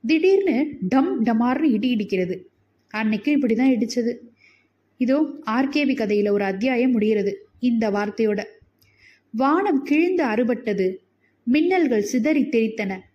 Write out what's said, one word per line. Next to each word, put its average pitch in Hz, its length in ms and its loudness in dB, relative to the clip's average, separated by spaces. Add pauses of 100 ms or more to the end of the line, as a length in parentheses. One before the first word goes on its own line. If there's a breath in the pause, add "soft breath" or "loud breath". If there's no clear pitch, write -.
திடீர்னு 320 600 2 (220)
டம் 285 360 2
டமார்னு 240 380 0
இடி 247 320 2
இடிக்கிறது. 185 440 -2 (540)
அன்னைக்கும் 220 480 0
இப்படிதான் 240 280 2
இடிச்சது. 233 460 0 (840 soft breath)
இதோ 269 280 2 (180)
ஆர் 247 240 0
கே 294 180 0
வி - 20 0
கதையில 208 420 0
ஒரு 202 140 2
அத்தியாயம் 240 480 0
முடிகிறது 214 560 0 (120)
இந்த 226 320 0
வார்த்தையோட. 208 520 -2 (880 soft breath)
"வானம் 285 500 0
கிழிந்து 330 420 0
அறுபட்டது, 214 720 -2 (560)
மின்னல்கள் 311 520 2
சிதறி 254 380 0
தெரித்தன 214 560 -2 (180)